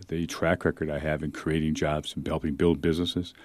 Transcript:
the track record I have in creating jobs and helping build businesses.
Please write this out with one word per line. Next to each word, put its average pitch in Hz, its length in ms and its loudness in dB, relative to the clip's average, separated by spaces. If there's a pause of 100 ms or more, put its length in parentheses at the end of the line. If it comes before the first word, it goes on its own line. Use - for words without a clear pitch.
the 82 180 -2
track 85 400 0
record 78 240 0
I 73 80 -2
have 76 240 -2
in 76 80 -4
creating 78 440 0
jobs 76 400 0
and 73 120 -6
helping 78 300 -2
build 82 260 4
businesses. 87 500 0 (120)